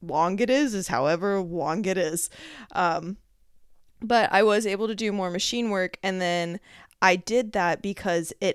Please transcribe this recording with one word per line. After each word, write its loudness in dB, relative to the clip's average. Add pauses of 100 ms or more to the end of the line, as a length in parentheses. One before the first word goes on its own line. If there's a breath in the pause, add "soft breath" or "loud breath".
long 0
it 2
is, 2
is -4
however 2
long -2
it 0
is. -2 (420 loud breath)
Um, 0 (840)
but 2
I 6
was 4
able -2
to -4
do -2
more -2
machine -2
work, -2
and -2
then -2 (440 loud breath)
I 6
did 0
that 0
because -2
it 0